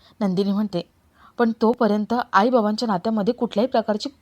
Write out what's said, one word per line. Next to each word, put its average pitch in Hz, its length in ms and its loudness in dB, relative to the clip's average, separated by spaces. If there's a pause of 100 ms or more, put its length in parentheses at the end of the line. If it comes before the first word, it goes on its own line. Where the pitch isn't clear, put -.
(200)
नंदिनी 196 320 0
म्हणते, 196 300 -2 (560)
"पण 233 140 2 (100)
तोपर्यंत 214 520 2 (180)
आईबाबांच्या 214 540 2
नात्यामध्ये 220 480 -2
कुठल्याही - 340 -2
प्रकारची 214 400 -2 (140)